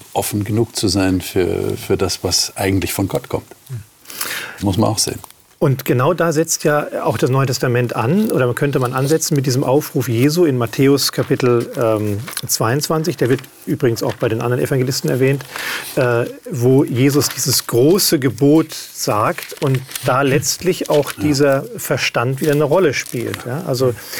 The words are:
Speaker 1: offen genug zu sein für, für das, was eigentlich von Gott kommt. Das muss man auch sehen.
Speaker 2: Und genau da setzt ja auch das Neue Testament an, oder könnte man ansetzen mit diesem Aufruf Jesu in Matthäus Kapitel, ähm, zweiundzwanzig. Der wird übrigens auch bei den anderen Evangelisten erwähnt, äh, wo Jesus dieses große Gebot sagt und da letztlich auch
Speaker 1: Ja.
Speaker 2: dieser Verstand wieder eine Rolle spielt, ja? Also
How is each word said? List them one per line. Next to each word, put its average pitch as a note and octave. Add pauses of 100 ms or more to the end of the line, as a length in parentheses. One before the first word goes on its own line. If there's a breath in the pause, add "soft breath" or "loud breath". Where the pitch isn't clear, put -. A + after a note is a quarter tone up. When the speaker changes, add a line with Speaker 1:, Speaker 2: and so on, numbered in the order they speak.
(120)
Speaker 1:
offen G#2+
genug A2
zu G#2
sein F#2
für, F#2+
für -
das, F#2
was -
eigentlich F#2+
von G2
Gott -
kommt. - (1080 loud breath)
Das -
muss G2
man A2
auch -
sehen. - (400)
Speaker 2:
Und C3+
genau C3+
da E3+
setzt E3
ja D3
auch D3+
das C3+
Neue C3+
Testament B2
an, E3+
oder B2
könnte C#3+
man B2+
ansetzen C#3
mit C#3
diesem C3
Aufruf C3+
Jesu D3
in C#3
Matthäus C3+
Kapitel, B2
ähm, G#2+ (260)
zweiundzwanzig. D3+
Der B2
wird C3+ (240)
übrigens B2+
auch C#3
bei B2
den A2+
anderen B2
Evangelisten C3+
erwähnt, C3+ (520 loud breath)
äh, B2 (260)
wo C3
Jesus C#3
dieses -
große D#3
Gebot C#3+
sagt -
und C3+ (260)
da C3
letztlich C#3+
auch D3
Speaker 1:
Ja. -
Speaker 2:
dieser C#3 (140)
Verstand C3
wieder D3+
eine D3
Rolle D#3
spielt, -
ja? C3
Also B2+ (240 loud breath)